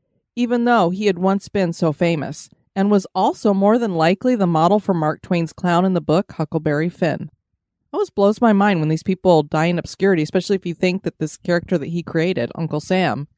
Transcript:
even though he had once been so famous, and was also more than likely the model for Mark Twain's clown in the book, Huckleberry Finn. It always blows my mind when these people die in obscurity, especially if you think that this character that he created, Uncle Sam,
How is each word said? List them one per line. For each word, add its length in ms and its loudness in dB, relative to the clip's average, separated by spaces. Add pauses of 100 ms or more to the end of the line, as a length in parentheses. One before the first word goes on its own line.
(360)
even 300 0
though 260 4
he 160 -2
had 100 0
once 320 0
been 240 -2
so 180 0
famous, 600 -4 (240)
and 160 2
was 240 2
also 400 0
more 240 2
than 160 -2
likely 400 2
the 100 0
model 340 2
for 140 -2
Mark 300 -2
Twain's 280 -2
clown 320 0
in 120 0
the 40 2
book, 340 0
Huckleberry 560 -2
Finn. 420 -4 (600)
It 60 -6
always 120 -2
blows 320 0
my 120 4
mind 260 2
when 100 -2
these 140 -2
people 400 2
die 220 -2
in 120 0
obscurity, 460 0
especially 320 -2
if 100 -6
you 80 -6
think 300 -2
that 160 -8
this 180 -6
character 400 -2
that 120 -6
he 120 -4
created, 540 -4
Uncle 240 -6
Sam, 480 -2 (100)